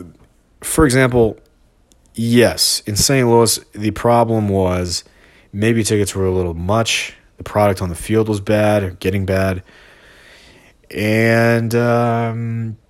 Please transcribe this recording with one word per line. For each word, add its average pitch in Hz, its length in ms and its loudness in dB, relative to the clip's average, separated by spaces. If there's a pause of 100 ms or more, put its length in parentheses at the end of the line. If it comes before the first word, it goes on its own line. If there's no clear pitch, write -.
(640)
for - 240 2
example, 123 520 2 (760)
yes, 117 720 2
in 104 100 -4
Saint 131 320 2
Louis, 117 300 4 (140)
the 107 180 -4
problem 113 580 2
was 90 560 -2 (480)
maybe 113 320 0
tickets 104 300 -2
were 95 100 -2
a 95 60 2
little 90 240 -2
much. 98 600 -2 (220)
The - 80 -16
product 101 380 0
on 90 80 -4
the 85 40 -8
field 110 320 -2
was 107 140 -2
bad, 104 420 0
or 92 100 -6
getting 95 340 -4
bad. 95 360 -2 (1300)
And, 113 840 0
um, 117 1040 -2 (120)